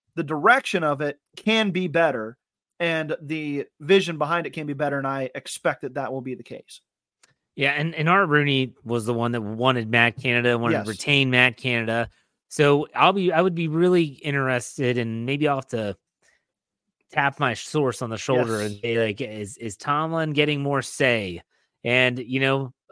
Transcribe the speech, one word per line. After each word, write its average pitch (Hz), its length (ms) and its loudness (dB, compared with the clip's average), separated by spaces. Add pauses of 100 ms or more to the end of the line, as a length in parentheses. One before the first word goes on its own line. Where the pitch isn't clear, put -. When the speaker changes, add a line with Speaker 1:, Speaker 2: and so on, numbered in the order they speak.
(160)
Speaker 1:
the 165 80 -4
direction 165 600 0
of 143 180 -2
it 147 180 -6 (160)
can 220 340 0
be 185 180 -2
better, 135 500 0 (420)
and 160 420 -2
the 147 460 -6 (120)
vision 170 380 2
behind 160 300 -2
it 131 60 -14
can 156 120 -10
be 147 80 -6
better, 139 240 -4
and 135 80 -4
I 135 300 -4
expect - 480 -6
that 131 100 -8
that 135 180 -6
will 131 100 -8
be 127 120 -8
the 120 80 -14
case. - 400 -18 (720)
Speaker 2:
Yeah, 143 180 0
and, 156 200 -4
and 156 160 0
Art 185 200 4
Rooney 139 440 2 (100)
was 113 220 -2
the 120 80 0
one 117 200 0
that 117 80 -2
wanted 113 480 0
Matt 117 280 4
Canada, 120 400 2
wanted 117 200 2
Speaker 1:
Yes. 110 80 -4
Speaker 2:
to 110 60 -6
retain 139 380 0
Matt 127 280 4
Canada. 117 520 -2 (380)
So 143 480 4
I'll 151 180 6
be, 185 180 0
I 165 100 4
would 185 140 2
be 170 120 -2
really 170 380 4
interested, 131 920 -2
and 113 300 -4
maybe 147 200 0
I'll 139 100 0
have 131 100 -8
to 107 280 -4 (1160)
tap 139 280 -2
my 131 140 0
source 135 480 -2
on 120 80 -6
the 110 80 -6
shoulder 117 440 0
Speaker 1:
Yes. 107 100 -2
Speaker 2:
and 101 100 -10
say, 117 240 -2
like, 107 160 -4
"Is, 107 360 -10
is 113 200 -10
Tomlin 160 560 -2
getting 147 300 0
more 139 180 0
say?" 110 640 0 (400)
And, 123 360 2
you 127 200 -4
know, 135 340 0 (180)